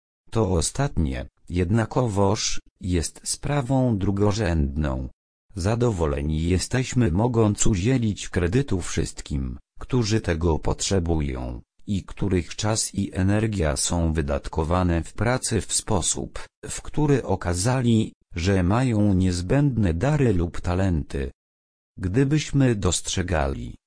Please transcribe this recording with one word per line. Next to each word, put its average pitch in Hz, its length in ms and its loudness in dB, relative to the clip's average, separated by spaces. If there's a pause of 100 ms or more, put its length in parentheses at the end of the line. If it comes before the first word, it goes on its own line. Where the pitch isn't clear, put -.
(300)
To 107 200 0
ostatnie, 78 760 -2 (220)
jednakowoż, 98 1120 0 (200)
jest 87 440 -2
sprawą 131 760 0
drugorzędną. 82 1080 0 (460)
Zadowoleni 82 960 0
jesteśmy, 87 640 0
mogąc 110 540 2
udzielić 110 640 0
kredytu 95 520 0
wszystkim, - 760 -4 (200)
którzy 113 420 0
tego 80 380 0
potrzebują, 76 1000 -2 (260)
i 98 180 -2
których 92 520 -2
czas - 380 -2
i 98 180 -4
energia 95 640 0
są 82 360 0
wydatkowane 80 880 0
w - 100 -12
pracy 113 480 0
w - 120 -8
sposób, - 720 -2 (240)
w - 140 -10
który 147 420 2
okazali, 110 880 0 (220)
że 92 280 2
mają 104 520 2
niezbędne 92 800 2
dary 131 380 2
lub 87 280 0
talenty. 87 680 -2 (680)
Gdybyśmy 135 760 2
dostrzegali, 76 1000 -2 (120)